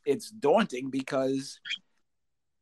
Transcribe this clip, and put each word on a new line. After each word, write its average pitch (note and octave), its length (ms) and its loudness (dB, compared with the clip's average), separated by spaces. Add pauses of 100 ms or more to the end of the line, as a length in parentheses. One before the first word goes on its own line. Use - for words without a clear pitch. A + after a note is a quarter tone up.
it's C#3 260 0
daunting C3+ 600 2
because C3+ 720 -4 (1000)